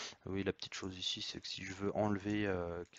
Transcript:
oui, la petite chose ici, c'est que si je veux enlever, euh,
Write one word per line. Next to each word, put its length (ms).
oui, 180
la 80
petite 220
chose 240
ici, 240
c'est 180
que 80
si 160
je 100
veux 220
enlever, 500
euh, 380